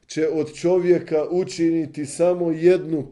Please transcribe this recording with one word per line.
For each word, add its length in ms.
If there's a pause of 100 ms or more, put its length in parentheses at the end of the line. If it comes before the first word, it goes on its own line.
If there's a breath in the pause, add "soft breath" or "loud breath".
će 200
od 260
čovjeka 760
učiniti 760
samo 460
jednu 600